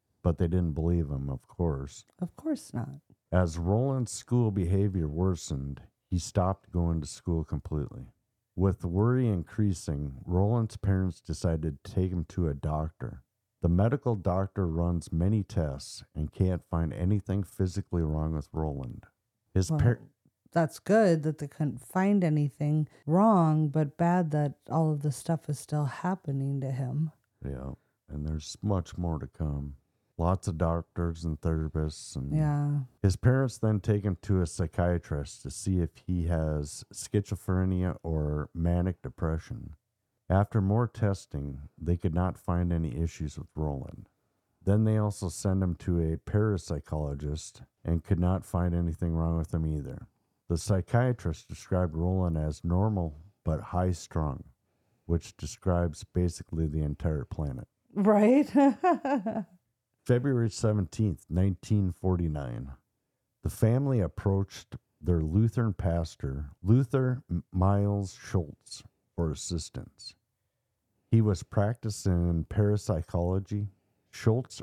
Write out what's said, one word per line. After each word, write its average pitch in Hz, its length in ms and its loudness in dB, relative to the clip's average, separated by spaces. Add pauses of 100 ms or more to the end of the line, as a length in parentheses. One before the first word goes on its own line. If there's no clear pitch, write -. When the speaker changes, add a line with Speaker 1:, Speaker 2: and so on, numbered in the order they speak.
(220)
Speaker 1:
but 85 160 2
they 90 100 2
didn't 85 260 0
believe 80 360 0
him, 69 200 -4
of 65 180 -8
course. 69 580 -4 (140)
Speaker 2:
Of 180 160 -8
course - 380 -8
not. 139 260 -8 (320)
Speaker 1:
As 87 260 2
Roland's 117 540 0
school 120 400 0
behavior 95 560 0
worsened, 73 720 -2 (280)
he 92 100 0
stopped - 520 -2
going 85 300 0
to 71 60 -10
school 82 360 -4
completely. 71 680 -6 (440)
With 92 300 0
worry 117 420 2
increasing, 82 1000 -2
Roland's 104 520 2
parents 95 440 0
decided 78 600 -2
to - 100 -14
take 92 180 0
him 87 180 -4
to 85 180 -2
a 76 60 0
doctor. 76 720 -6 (380)
The 82 80 2
medical 107 460 2
doctor 95 520 0
runs 85 440 0
many 98 320 2
tests 73 600 -6 (120)
and 76 160 -4
can't 92 380 0
find 82 240 0
anything 98 500 0
physically 92 580 -2
wrong 78 320 0
with 76 180 -6
Roland. 69 540 -6 (480)
His 92 180 2
Speaker 2:
Well, 151 80 0
Speaker 1:
par- 117 200 4 (520)
Speaker 2:
that's 165 280 0
good 185 440 4
that 151 160 -2
they 147 80 -8
couldn't 135 340 -4
find 196 420 2
anything 151 640 2 (180)
wrong, 160 640 4
but 147 300 -2
bad 170 340 2
that 147 220 0 (180)
all 156 200 2
of 147 100 -2
this 143 160 -2
stuff - 320 -4
is 143 100 -4
still 151 260 -2
happening 139 760 -4
to 135 100 -4
him. 135 400 -2 (340)
Speaker 1:
Yeah, 67 260 -6 (380)
and 73 160 -6
there's 78 380 -6
much 98 340 -2
more 85 220 -2
to - 80 -8
come. 71 480 -6 (440)
Lots 90 280 0
of 85 100 -4
doctors 85 680 -2
and 78 160 -2
therapists. 78 720 -4
And 139 200 -4
Speaker 2:
Yeah. 147 440 0 (240)
Speaker 1:
his 98 140 4
parents 131 420 2
then 107 220 2
take 104 220 0
him 95 200 0
to 95 180 2
a 85 60 2
psychiatrist 85 960 -2
to 69 80 -10
see 92 280 -2
if 82 180 -2
he 90 280 -2
has 78 580 -2 (100)
schizophrenia 92 1120 -2
or 76 500 -2
manic 87 500 0
depression. 80 720 -6 (540)
After 101 300 2
more 104 280 2
testing, 73 920 -4
they 82 200 0
could 82 180 -2
not 90 220 0
find 87 360 0
any 80 240 -2
issues 80 400 -4
with 71 180 -12
Roland. 71 540 -6 (520)
Then 107 240 4
they 110 120 2
also 101 320 -2
send 95 340 0
him 87 120 0
to 87 260 0
a 82 160 0
parapsychologist 76 1400 -4 (240)
and 82 180 0
could 90 160 0
not 90 240 2
find 87 300 0
anything 85 420 -2
wrong 82 220 0
with 80 160 -4
him 80 120 0
either. 71 420 -6 (420)
The 104 80 2
psychiatrist 107 920 -2
described 90 480 -2
Roland 87 420 0
as 78 260 -2
normal 87 520 0 (300)
but 78 160 0
high-strung, 85 800 -2 (640)
which - 320 -2
describes 87 680 -2
basically 82 640 -2
the 78 140 -2
entire 73 420 -2
planet. 69 440 -6 (260)
Speaker 2:
Right? 208 600 4
<laughs> 262 920 2 (600)
Speaker 1:
February 123 420 2
seventeenth, 104 800 0
nineteen 95 640 2
forty-nine, 76 800 -2 (720)
the - 60 -2
family 123 500 2
approached - 800 0 (240)
their 87 180 4
Lutheran 107 540 2
pastor, 82 720 -2 (180)
Luther 127 640 4
M-, 87 220 -2
Miles 101 680 2
Schultz, - 640 -6 (340)
for 85 120 0
assistance. - 840 -8 (960)
He 117 80 6
was 107 240 2
practicing 92 1040 0
parapsychology. 98 1200 -2 (420)
Schultz - 520 6